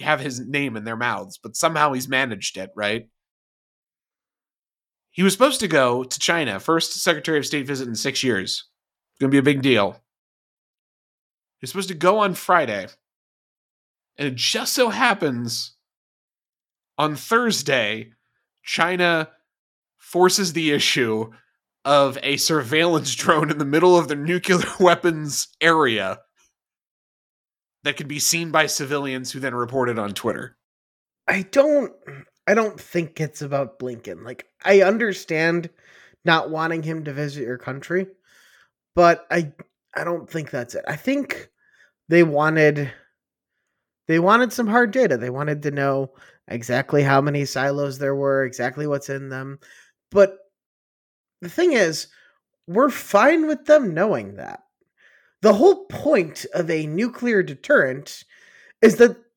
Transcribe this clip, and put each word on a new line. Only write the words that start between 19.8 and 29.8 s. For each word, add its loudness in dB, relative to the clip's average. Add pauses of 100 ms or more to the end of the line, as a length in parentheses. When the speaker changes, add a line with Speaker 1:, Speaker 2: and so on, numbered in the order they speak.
Speaker 1:
forces 2
the -2
issue 0 (520)
of 4
a -2
surveillance 0
<laughs> -10
drone 2
in -4
the -2
middle 6
of 0
the -4
nuclear 0 (120)
<laughs> -6
weapons 2 (120)
area 2 (1600)
that -4
could -10
be -8
seen -2
by 4
civilians -6
who -12
then -6
report -2